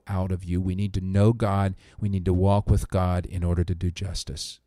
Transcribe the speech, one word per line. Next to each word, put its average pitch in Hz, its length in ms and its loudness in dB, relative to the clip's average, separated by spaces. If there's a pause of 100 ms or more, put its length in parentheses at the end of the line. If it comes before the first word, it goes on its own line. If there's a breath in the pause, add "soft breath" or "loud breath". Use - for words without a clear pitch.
out 92 240 -2
of 92 140 -4
you. 87 160 0
We 92 160 -2
need 98 180 -2
to 98 60 -2
know 98 320 4
God. 98 420 0 (240 loud breath)
We 107 100 -4
need 95 180 -2
to 95 60 4
walk 98 380 4
with 101 180 2
God 90 380 0
in 90 160 -6
order 87 220 0
to 90 100 -2
do 87 160 -2
justice. 85 760 -10